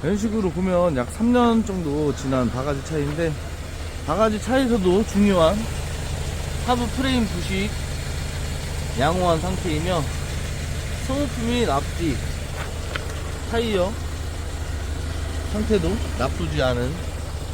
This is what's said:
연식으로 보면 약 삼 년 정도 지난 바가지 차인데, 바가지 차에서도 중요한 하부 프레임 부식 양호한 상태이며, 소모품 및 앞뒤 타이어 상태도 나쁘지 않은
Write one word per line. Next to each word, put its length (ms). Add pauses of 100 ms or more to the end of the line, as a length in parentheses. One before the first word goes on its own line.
연식으로 460
보면 460
약 140
삼 220
년 320
정도 520
지난 340
바가지 340
차인데, 480 (720)
바가지 380
차에서도 640
중요한 500 (1080)
하부 220
프레임 380
부식 440 (1300)
양호한 420
상태이며, 640 (1040)
소모품 400
및 240
앞뒤 460 (1300)
타이어 420 (1600)
상태도 360 (300)
나쁘지 440
않은 280 (640)